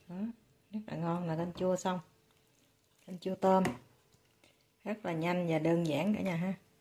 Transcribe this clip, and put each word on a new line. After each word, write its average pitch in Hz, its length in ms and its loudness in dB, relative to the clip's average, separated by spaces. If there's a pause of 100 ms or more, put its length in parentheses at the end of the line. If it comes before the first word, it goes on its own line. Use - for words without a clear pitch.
Đó, 175 60 -12 (560)
rất 214 160 -6
là 151 100 -8
ngon 170 300 -2
là 160 80 -2
canh 170 200 -2
chua 185 200 2
xong. 180 240 -2 (1080)
Canh 180 120 -12
chua 185 160 -4
tôm. 190 280 6 (1200)
Rất 208 220 -6
là 175 80 -4
nhanh 175 360 0
và 160 100 2
đơn 170 280 2
giản 160 280 2
cả - 60 -2
nhà 185 140 -2
ha. 185 180 -2 (280)